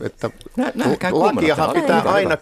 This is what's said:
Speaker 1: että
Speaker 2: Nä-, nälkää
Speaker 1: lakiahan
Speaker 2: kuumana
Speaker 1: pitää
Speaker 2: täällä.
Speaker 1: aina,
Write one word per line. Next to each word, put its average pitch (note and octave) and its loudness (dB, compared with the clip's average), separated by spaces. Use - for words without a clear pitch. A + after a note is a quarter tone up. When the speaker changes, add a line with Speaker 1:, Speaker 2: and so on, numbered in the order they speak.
Speaker 1:
että A2 -6
Speaker 2:
Nä-, B3+ -2
nälkää F3+ -2
Speaker 1:
lakiahan E3+ 2
Speaker 2:
kuumana - 0
Speaker 1:
pitää D4+ 0
Speaker 2:
täällä. E3 2
Speaker 1:
aina, F3 0